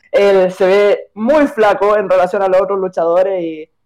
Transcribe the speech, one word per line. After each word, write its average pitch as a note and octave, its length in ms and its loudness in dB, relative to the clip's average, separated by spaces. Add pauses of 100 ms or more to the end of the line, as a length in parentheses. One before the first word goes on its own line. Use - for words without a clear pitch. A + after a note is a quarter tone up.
(120)
Él F#3+ 400 2
se F#3 140 -2
ve G3+ 480 0
muy C#4+ 340 0
flaco G#3 500 0
en G3 120 -4
relación F#3 320 0
a F#3+ 60 0
los F#3 140 2
otros G3 180 -4
luchadores F#3 640 -2
y, D#3+ 180 -10 (240)